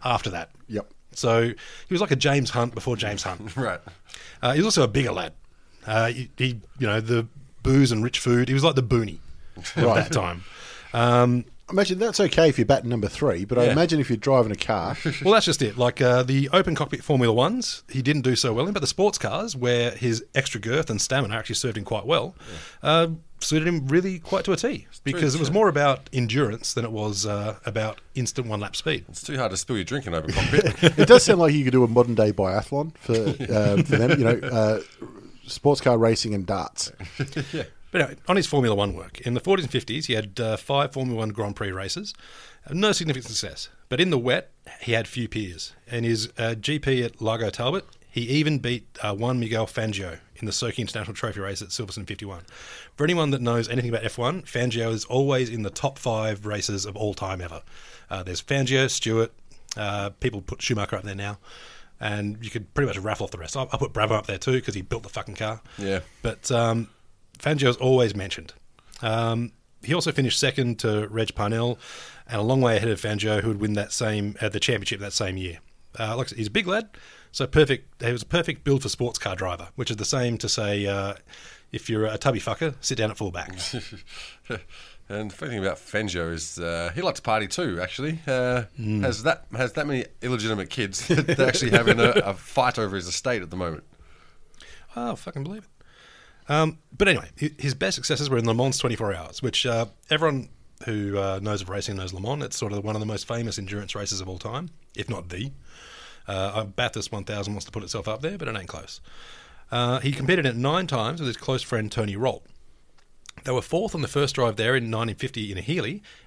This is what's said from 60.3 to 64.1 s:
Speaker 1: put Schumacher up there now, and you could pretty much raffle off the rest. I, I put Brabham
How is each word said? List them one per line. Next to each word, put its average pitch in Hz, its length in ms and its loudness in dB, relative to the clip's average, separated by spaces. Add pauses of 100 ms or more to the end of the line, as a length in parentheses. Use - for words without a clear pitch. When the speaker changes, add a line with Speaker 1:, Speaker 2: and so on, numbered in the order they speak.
Speaker 1:
put - 200 -10
Schumacher 104 340 -2
up 95 80 -8
there 101 100 -8
now, 101 260 -8 (600)
and 104 420 -4
you 110 100 -12
could 107 220 -10
pretty 143 140 2
much 101 120 -4
raffle 101 260 -4
off - 60 -12
the - 60 -10
rest. 85 200 -8
I, 131 60 -2
I 127 140 -4
put 117 140 -2
Brabham 107 200 2